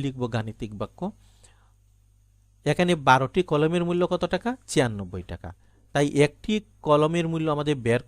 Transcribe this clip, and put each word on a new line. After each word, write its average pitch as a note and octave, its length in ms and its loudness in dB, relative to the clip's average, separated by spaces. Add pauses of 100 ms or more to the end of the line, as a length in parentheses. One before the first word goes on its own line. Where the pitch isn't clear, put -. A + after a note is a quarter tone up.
লিখব C3 160 -6 (140)
গাণিতিক A2 440 -8
বাক্য। G#2 200 -10 (1700)
এখানে F3 280 2 (140)
বারোটি C3 340 4 (100)
কলমের D#3+ 360 2
মূল্য F3 140 0 (120)
কত F3 100 -2 (100)
টাকা? F#3 160 -2 (200)
ছিয়ানব্বই G2+ 640 -2
টাকা। F2 180 -14 (460)
তাই C#3+ 120 4 (180)
একটি - 280 -4 (340)
কলমের D#3 440 4
মূল্য D#3+ 240 -2
আমাদের D3 200 -2 (100)
বের A#2 220 2